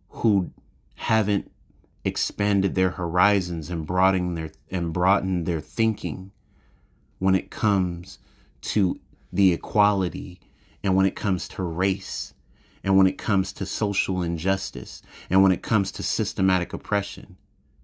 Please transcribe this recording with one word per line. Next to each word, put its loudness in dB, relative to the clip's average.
who 2
haven't 0
expanded 0
their 2
horizons 0
and -4
broadened 2
their, -6
and -2
broadened 2
their 0
thinking -2
when 2
it -2
comes -2
to 0
the 4
equality -2
and 2
when 4
it 0
comes -2
to -8
race -4
and 4
when 6
it 0
comes 0
to -6
social -2
injustice -4
and 6
when 6
it -2
comes 0
to -10
systematic 0
oppression. -6